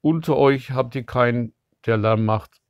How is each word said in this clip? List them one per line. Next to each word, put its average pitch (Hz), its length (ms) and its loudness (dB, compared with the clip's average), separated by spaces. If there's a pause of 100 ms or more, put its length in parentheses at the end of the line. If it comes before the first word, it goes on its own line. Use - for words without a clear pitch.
Unter 156 360 0
euch 139 360 2
habt 127 220 -4
ihr 131 100 -6
keinen, 120 500 -2 (320)
der 113 100 0
Lärm 110 280 0
macht. 107 460 -4